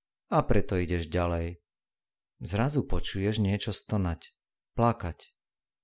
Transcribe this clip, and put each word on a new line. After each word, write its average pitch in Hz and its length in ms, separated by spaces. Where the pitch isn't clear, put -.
a 156 140
preto 101 320
ideš 85 320
ďalej. 87 480
Zrazu 120 460
počuješ 107 560
niečo 101 320
stonať, 90 580
plakať. 113 560